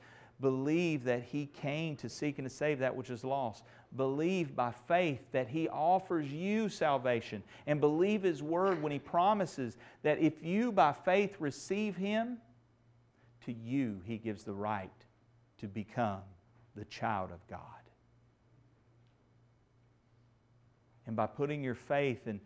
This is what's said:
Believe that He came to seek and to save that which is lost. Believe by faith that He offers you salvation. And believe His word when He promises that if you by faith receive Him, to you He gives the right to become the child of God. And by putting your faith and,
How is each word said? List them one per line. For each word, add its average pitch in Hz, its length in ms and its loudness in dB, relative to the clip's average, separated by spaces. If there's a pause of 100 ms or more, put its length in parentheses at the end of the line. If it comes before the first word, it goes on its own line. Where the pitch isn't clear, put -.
(400)
Believe 139 640 2
that 123 180 0
He 143 260 -6
came 151 500 -4
to 120 120 -8
seek 147 300 -4
and 131 80 -6
to 123 60 -8
save 147 260 0
that 127 160 0
which 127 140 -8
is 120 140 -8
lost. 131 400 -4 (320)
Believe 143 600 0
by 120 160 0
faith 170 480 2 (120)
that 127 160 0
He 156 220 -2
offers 165 640 0
you 196 380 0
salvation. 123 760 0 (240)
And 147 120 2
believe 180 440 4
His 160 180 0
word 170 400 2
when 151 100 -2
He 143 60 -2
promises 175 800 2 (240)
that 151 180 4
if 156 240 4
you 208 280 2
by 170 220 6
faith 196 460 2
receive 196 560 -2
Him, 220 420 -2 (1080)
to 127 60 -8
you 117 540 -2
He 113 120 -6
gives 107 260 -6
the 104 100 -6
right 101 360 -4 (680)
to 113 100 -10
become 101 540 -4 (540)
the 104 100 -12
child 104 460 -4
of 85 160 -18
God. - 140 -12 (3500)
And 113 100 -6
by 110 120 2
putting 147 360 -2
your 123 120 0
faith 139 500 0
and, 107 200 -4